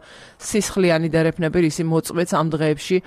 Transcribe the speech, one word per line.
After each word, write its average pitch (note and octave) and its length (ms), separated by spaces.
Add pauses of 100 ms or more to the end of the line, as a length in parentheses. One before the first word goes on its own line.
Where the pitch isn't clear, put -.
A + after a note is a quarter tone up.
(340)
სისხლიანი F3 760
დერეფნები, D#3+ 560
რისი D#3+ 200
მოწმეც E3 460
ამ D#3+ 200
დღეებში D#3 580